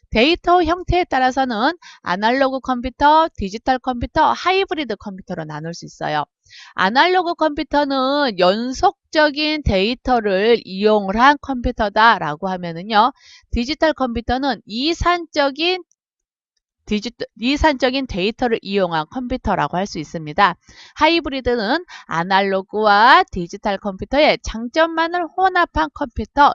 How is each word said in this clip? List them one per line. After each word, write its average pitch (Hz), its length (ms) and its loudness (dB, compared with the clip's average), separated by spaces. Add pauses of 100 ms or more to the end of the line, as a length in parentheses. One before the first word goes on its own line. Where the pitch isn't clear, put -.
(100)
데이터 339 540 2
형태에 349 400 -2
따라서는 262 760 -2 (240)
아날로그 247 560 0
컴퓨터, 277 800 2
디지털 226 420 -4
컴퓨터, 254 540 0
하이브리드 339 640 -2
컴퓨터로 185 480 -12
나눌 156 300 -10
수 165 100 -16
있어요. 151 400 -4 (500)
아날로그 330 600 2
컴퓨터는 285 1040 -2
연속적인 294 1200 0
데이터를 214 1000 0
이용을 202 560 0
한 277 200 6
컴퓨터다라고 214 1080 0
하면은요. 185 640 0 (400)
디지털 294 400 0
컴퓨터는 247 720 -4
이산적인 320 1160 -2 (1000)
디지털, - 440 -6 (120)
이산적인 269 680 0
데이터를 226 520 -2
이용한 175 500 -2
컴퓨터라고 220 680 -4
할 190 100 -2
수 - 140 -10
있습니다. 160 560 -2 (400)
하이브리드는 277 880 0 (220)
아날로그와 202 1200 4
디지털 196 480 -6
컴퓨터의 208 640 0
장점만을 330 840 -2
혼합한 349 680 0
컴퓨터, 277 600 0